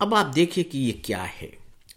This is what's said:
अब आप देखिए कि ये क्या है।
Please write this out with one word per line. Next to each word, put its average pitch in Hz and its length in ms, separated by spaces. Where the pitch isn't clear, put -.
अब 214 140
आप 202 120
देखिए 170 380
कि 143 140
ये 123 140
क्या 95 300
है। - 300